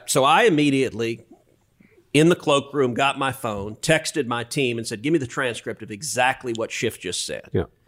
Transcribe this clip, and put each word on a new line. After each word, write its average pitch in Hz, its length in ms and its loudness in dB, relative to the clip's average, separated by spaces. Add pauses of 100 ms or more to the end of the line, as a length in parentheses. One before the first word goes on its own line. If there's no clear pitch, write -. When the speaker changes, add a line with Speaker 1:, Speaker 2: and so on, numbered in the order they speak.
Speaker 1:
so 131 180 2
I 165 200 6
immediately, 131 800 0 (920)
in 160 160 8
the 190 60 6
cloakroom, 139 580 0
got 139 240 0
my 135 140 0
phone, 107 460 -8
texted 156 500 0
my 120 160 -2
team, 120 340 -2
and 113 80 -8
said, 107 160 -8
"Give 143 120 0
me 165 60 2
the 127 80 -4
transcript 120 540 -6
of 107 100 -16
exactly 123 640 -2
what 110 160 -4
Schiff - 280 -4
just - 260 -6
said." - 260 -10
Speaker 2:
Yeah. 92 120 0 (240)